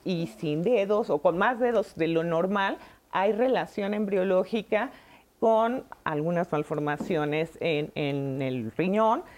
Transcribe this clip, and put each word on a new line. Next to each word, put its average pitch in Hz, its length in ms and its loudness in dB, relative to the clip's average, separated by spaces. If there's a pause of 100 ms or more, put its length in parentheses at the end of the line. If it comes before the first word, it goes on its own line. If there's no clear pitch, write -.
y 170 220 -2
sin 156 360 -4
dedos 208 460 2
o 143 80 2
con 165 200 2
más 220 220 2
dedos 233 380 0
de 160 100 0
lo 165 160 2
normal, 190 540 0 (340)
hay 196 220 2
relación 202 600 0
embriológica 202 960 0 (460)
con 226 460 2 (220)
algunas 170 460 -2
malformaciones 151 1080 -2
en, 151 340 -2
en 139 480 -4
el 127 300 -4
riñón, 220 500 2 (160)